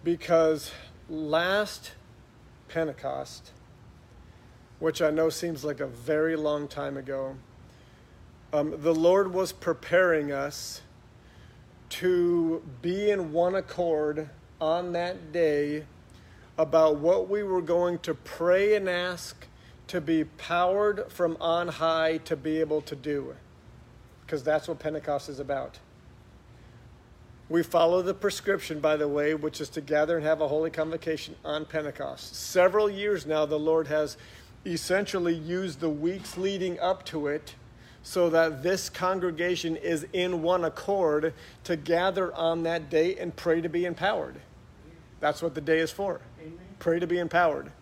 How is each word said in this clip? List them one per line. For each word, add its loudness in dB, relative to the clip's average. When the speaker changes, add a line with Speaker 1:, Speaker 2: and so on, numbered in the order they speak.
Speaker 1:
Because 2
last -2
Pentecost, -6
which 0
I 4
know 2
seems -6
like -4
a -4
very 0
long -2
time -8
ago, -6
um, 0
the 4
Lord 6
was 0
preparing 2
us -8
to 2
be 0
in 0
one 2
accord -2
on 0
that -4
day 2
about 6
what 2
we 0
were 0
going 2
to -4
pray 4
and 0
ask -6
to -2
be 2
powered 0
from 0
on 2
high 0
to -4
be -2
able 0
to -10
do. -6
'Cause -4
that's 0
what -4
Pentecost -4
is -10
about. -6
We 2
follow 4
the -2
prescription, -4
by 2
the 0
way, 0
which -6
is -8
to -8
gather 0
and -2
have 2
a 0
holy 0
convocation -6
on -4
Pentecost. -8
Several 4
years -2
now, 2
the -2
Lord 2
has -2
essentially 0
used -4
the -2
weeks -4
leading -2
up 0
to -4
it -6
so 2
that 4
this 0
congregation -2
is -4
in -2
one 2
accord 0
to -2
gather 0
on 0
that -2
day 4
and -6
pray 2
to -4
be 0
empowered. -2
That's 0
what -2
the -6
day 2
is 0
for. -4
Speaker 2:
Amen. -16
Speaker 1:
Pray 2
to 0
be 0
empowered. 2